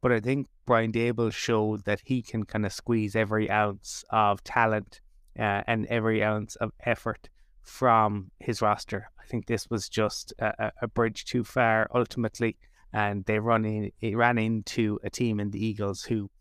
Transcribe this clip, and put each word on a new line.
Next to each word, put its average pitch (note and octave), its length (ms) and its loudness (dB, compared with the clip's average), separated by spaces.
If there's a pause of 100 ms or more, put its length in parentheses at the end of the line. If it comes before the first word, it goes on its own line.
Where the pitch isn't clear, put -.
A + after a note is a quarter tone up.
But B2+ 100 4
I A#2 80 4
think C3 280 -2 (180)
Brian A2+ 260 4
Daboll A#2 400 2
showed G#2+ 540 0
that G2+ 180 0
he B2+ 200 -2
can A2 240 -4
kinda G#2+ 240 -2
squeeze G#2+ 440 0
every G#2+ 360 0
ounce G#2 580 -2
of G#2 340 2
talent, A2 580 0 (360)
uh, G#2 300 0
and A2 200 0
every A2 360 0
ounce G#2+ 320 -2
of A2 240 -4
effort - 500 -4 (320)
from G#2+ 800 2
his - 220 -4
roster. G#2 480 -2 (120)
I - 40 -20
think A2+ 200 -6
this - 240 -4
was G#2+ 200 -4
just - 500 -2
a, A2 280 -2
a, G#2+ 40 -4 (120)
a A#2 40 -4
bridge A2+ 380 -2
too B2 180 -2
far A2+ 500 2
ultimately, A#2+ 640 0 (360)
and G#2 320 -2
they G#2+ 140 2
run A2 260 2
in, G#2+ 260 -2 (100)
it A2 140 -2
ran A#2+ 220 4
into A2 640 0
a A#2 60 -4
team A2+ 300 -2
in G#2 120 -4
the G2+ 120 -4
Eagles G#2 400 -4
who G#2 380 -4